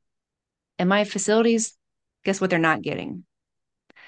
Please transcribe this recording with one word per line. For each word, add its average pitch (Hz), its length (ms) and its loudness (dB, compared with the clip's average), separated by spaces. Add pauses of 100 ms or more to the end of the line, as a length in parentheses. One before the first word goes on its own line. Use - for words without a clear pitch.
(800)
in 180 80 0
my 202 180 2
facilities, 220 760 0 (480)
guess 196 160 -2
what 185 80 0
they're 175 80 2
not 160 240 2
getting? 151 420 -8 (840)